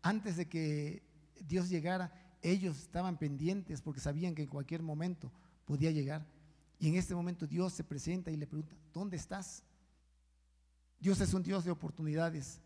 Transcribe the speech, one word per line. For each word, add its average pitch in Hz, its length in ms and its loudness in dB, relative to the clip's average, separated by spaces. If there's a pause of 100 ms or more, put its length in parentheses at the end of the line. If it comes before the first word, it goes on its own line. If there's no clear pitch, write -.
Antes 202 340 0
de 165 120 -2
que 156 560 -2 (360)
Dios 180 280 0
llegara, 180 440 0 (300)
ellos 175 360 4
estaban 175 400 -2
pendientes 156 640 0
porque 135 180 -6
sabían 160 340 0
que 151 80 -2
en 135 60 -2
cualquier 143 340 -4
momento 160 480 -2 (340)
podía 147 280 4
llegar. 151 340 0 (540)
Y 160 80 6
en 165 80 6
este 185 180 2
momento 175 320 -2
Dios 175 260 2
se 165 120 -4
presenta 165 480 -2
y 156 40 -2
le 151 120 -4
pregunta, 156 260 -6 (180)
"¿Dónde 185 240 -4
estás?". - 460 -8 (1400)
Dios 190 220 4
es 190 140 4
un 185 100 2
Dios 185 200 2
de 180 60 0
oportunidades. 156 960 -2